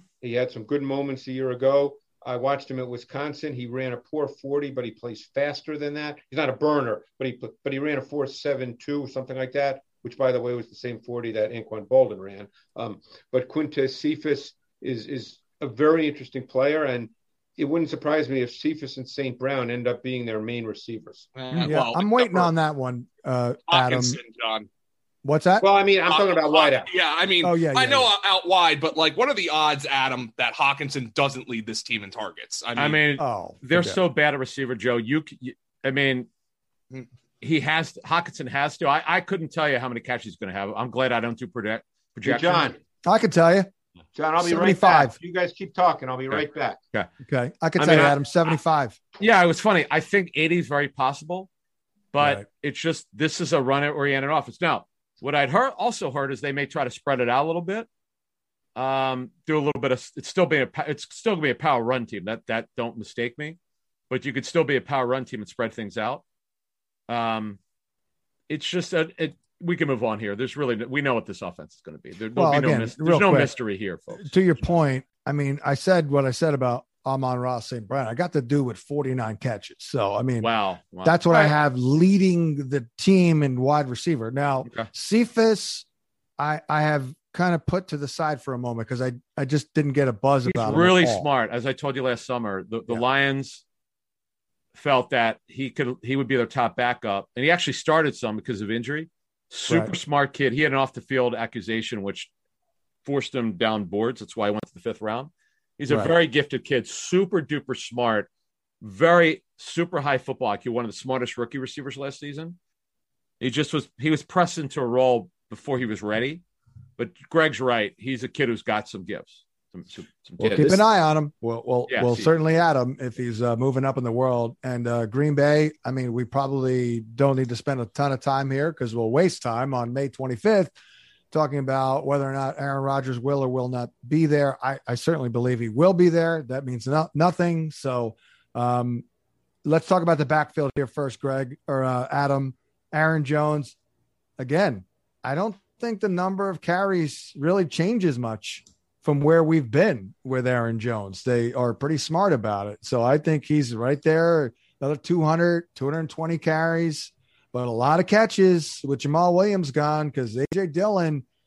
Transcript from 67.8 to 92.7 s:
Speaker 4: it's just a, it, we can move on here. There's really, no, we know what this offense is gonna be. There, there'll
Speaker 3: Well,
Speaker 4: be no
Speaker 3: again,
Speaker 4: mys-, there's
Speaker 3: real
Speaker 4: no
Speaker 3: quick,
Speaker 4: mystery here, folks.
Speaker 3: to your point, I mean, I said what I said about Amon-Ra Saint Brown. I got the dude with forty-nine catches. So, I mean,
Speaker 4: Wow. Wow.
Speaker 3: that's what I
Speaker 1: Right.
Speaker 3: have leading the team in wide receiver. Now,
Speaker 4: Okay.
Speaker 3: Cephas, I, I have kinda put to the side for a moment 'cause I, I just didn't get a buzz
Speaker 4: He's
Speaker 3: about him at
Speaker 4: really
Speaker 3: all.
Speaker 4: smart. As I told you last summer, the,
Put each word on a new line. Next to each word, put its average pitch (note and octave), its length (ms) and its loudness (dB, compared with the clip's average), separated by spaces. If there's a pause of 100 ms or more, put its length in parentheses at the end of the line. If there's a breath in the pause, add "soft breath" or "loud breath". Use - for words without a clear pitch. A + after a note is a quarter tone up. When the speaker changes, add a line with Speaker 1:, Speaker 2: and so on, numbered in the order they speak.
Speaker 4:
it's D#3 200 -8
just F3+ 260 -4
a, D#3+ 180 0 (100)
it, D#3 140 -4 (240)
we F3 160 -2
can D#3+ 120 0
move B2 160 -2
on G#2+ 160 -2
here. G#2 160 -6
There's B2 220 -6
really, B2+ 180 -2
no, A2 120 -6
we C#3 140 -4
know C#3 120 0
what A#2 140 -2
this G2 140 -14
offense F2 340 -12
is - 60 -20
gonna D#2 180 -18
be. - 120 -20
There, G#2+ 180 -12
there'll C3+ 220 2
Speaker 3:
Well, C#3+ 100 4
Speaker 4:
be D#3+ 40 0
no E3 40 4
Speaker 3:
again, C3+ 100 2
Speaker 4:
mys-, A2+ 160 -6
there's D#3 140 -2
Speaker 3:
real E3+ 100 6
Speaker 4:
no G3 100 6
Speaker 3:
quick, C#3 120 8
Speaker 4:
mystery A2 360 -4
here, F#2+ 220 -8
folks. - 320 -18
Speaker 3:
to F#3 100 4
your F3+ 140 4
point, D3 500 0 (200)
I C#3+ 80 -2
mean, C#3+ 300 -2
I C#3+ 120 0
said E3+ 340 2
what C#3 160 2
I C3 60 0
said D#3 220 0
about B2 320 -2 (200)
Amon-Ra B2+ 540 -2
Saint A2+ 280 -10
Brown. C3 200 -2
I A2+ 60 -6
got E3+ 180 -2
the D3 120 0
dude C#3 220 0
with A2+ 120 -6
forty-nine B2+ 600 -4
catches. A2 420 -6
So, G2+ 360 -2
I A2 60 0
mean, B2 220 0
Speaker 4:
Wow. G#2 360 0 (120)
Wow. F2+ 120 -12
Speaker 3:
that's E3 220 4
what E3+ 100 6
I D#3 80 8
Speaker 1:
Right. D3+ 60 4
Speaker 3:
have D3 260 2
leading E3 920 4
the B2+ 180 -4 (100)
team F3 460 4
in B2+ 160 0
wide C#3 300 2
receiver. A#2+ 420 -4
Now, C3+ 300 0
Speaker 4:
Okay. A2+ 320 -8
Speaker 3:
Cephas, A3 920 0 (540)
I, D3+ 300 -2
I D3+ 140 2
have D3 280 0 (240)
kinda F3 240 2
put F#3 300 -4
to D3+ 80 -6
the C#3+ 100 -8
side D3+ 340 -4
for C3+ 120 -8
a B2 60 -6
moment A#2 280 -6
'cause B2 140 -6
I, B2+ 120 -2 (240)
I C#3+ 80 -2
just C#3 280 -2
didn't C#3+ 200 0
get C3+ 160 2
a A#2 40 0
buzz C3+ 320 2
Speaker 4:
He's B2 100 0
Speaker 3:
about A2+ 180 0
him D#3 60 4
at E3+ 40 6
Speaker 4:
really F3+ 220 6
Speaker 3:
all. G#2 160 2
Speaker 4:
smart. C3 300 2
As A#2+ 140 -4
I C3+ 80 -2
told C#3 220 -4
you C3+ 80 -2
last A#2+ 220 -2
summer, G#2+ 380 -4
the, A2 240 -8